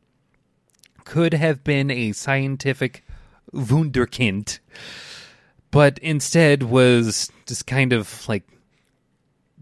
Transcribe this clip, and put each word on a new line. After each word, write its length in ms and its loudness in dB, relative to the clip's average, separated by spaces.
could 300 0
have 280 0
been 280 0
a 220 -2
scientific 920 -4
wunderkind, 1040 -2
but 300 4
instead 640 2
was 680 2
just 220 -12
kind 260 0
of, 340 -4
like, 200 -4